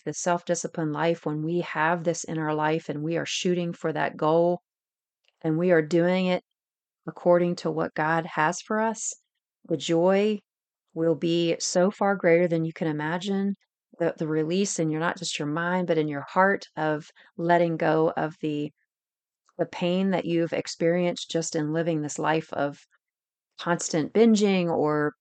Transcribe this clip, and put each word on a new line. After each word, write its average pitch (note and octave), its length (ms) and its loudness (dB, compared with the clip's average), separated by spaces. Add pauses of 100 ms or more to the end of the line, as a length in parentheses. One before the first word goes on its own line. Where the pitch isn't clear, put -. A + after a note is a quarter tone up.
the D3+ 80 -6
self-disciplined F3 800 -2
life, E3 320 -2
when D3+ 180 -4
we E3+ 180 -2
have E3 440 -2
this E3 200 -2
in D#3+ 140 -6
our D3+ 160 -2
life D#3 360 -2
and D3 120 -6
we E3 140 -2
are D3 80 -2
shooting F3 480 -2
for E3 180 -6
that D3+ 280 -4
goal E3+ 420 2 (800)
and D#3+ 160 0
we F3+ 140 2
are E3 100 6
doing F3+ 460 2
it F3+ 160 0 (640)
according F3 500 2
to E3 140 -6
what D#3+ 240 -4
God D#3+ 320 0
has D#3+ 340 0
for G#3+ 180 -4
us, A3 360 -4 (520)
the E3 120 -2
joy F#3+ 600 2 (520)
will E3 220 2
be E3+ 440 0
so F#3 320 2
far G3+ 260 0
greater F3 300 4
than E3 200 0
you D#3+ 80 -4
can E3+ 120 -4
imagine. F3+ 680 -2 (440)
The, E3 200 0
the D#3+ 100 -2
release D#3+ 500 0
in D#3+ 120 0
your, D#3 100 -2
not E3+ 160 -2
just - 220 -8
your D3 100 -4
mind, F3 380 -2
but E3+ 100 2
in D3+ 120 0
your C#3+ 200 -8
heart F#3+ 380 2 (100)
of D#3 300 -2 (320)
letting E3+ 400 2
go D#3+ 360 2
of D#3 280 -4
the, D3+ 280 -4 (840)
the E3+ 80 -2
pain F#3 460 0
that F3 160 -2
you've E3 260 0
experienced F3 760 -2
just E3 260 -4
in D3+ 160 -2
living D#3+ 300 0
this D3 160 -8
life D#3 340 -2
of C#3+ 260 -4 (800)
constant E3+ 540 -2
binging G3+ 560 4
or D3+ 520 0